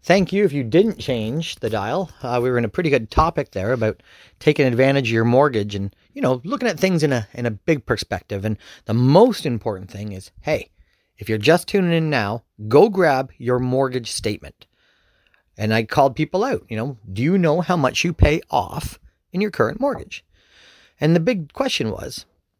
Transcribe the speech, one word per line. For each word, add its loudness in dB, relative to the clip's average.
Thank 2
you 2
if 0
you -4
didn't 2
change -4
the -4
dial. -4
Uh, -2
we 0
were 2
in 2
a -2
pretty -2
good 0
topic 0
there -2
about -2
taking 2
advantage 2
of -2
your 2
mortgage 2
and, -6
you -10
know, 0
looking -4
at -6
things 0
in 2
a, -2
in -6
a -2
big -2
perspective. -6
And -2
the -2
most 4
important -6
thing -10
is, -14
hey, -4
if -14
you're -2
just 2
tuning 0
in 0
now, -2
go 6
grab 0
your -2
mortgage -2
statement. -8
And -2
I 2
called 2
people -2
out, -4
you -8
know, -8
do -4
you 2
know 2
how -2
much 0
you -2
pay 4
off -4
in -2
your -2
current -2
mortgage? -6
And 2
the 4
big -2
question -4
was, -12